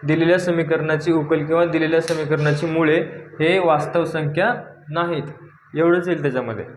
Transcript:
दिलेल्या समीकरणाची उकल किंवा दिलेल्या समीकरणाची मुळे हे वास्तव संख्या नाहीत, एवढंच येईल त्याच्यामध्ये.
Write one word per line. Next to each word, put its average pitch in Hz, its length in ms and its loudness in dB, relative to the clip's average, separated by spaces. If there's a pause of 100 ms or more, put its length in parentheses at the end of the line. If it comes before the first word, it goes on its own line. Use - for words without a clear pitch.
दिलेल्या 160 340 2
समीकरणाची 160 720 0
उकल 156 320 0
किंवा 165 200 2
दिलेल्या 160 360 2
समीकरणाची 151 640 0
मुळे 160 340 2 (400)
हे 170 180 4
वास्तव 160 460 2
संख्या 160 500 0 (360)
नाहीत, 170 320 -2 (540)
एवढंच 170 320 2
येईल 156 140 -2
त्याच्यामध्ये. 120 420 -4 (120)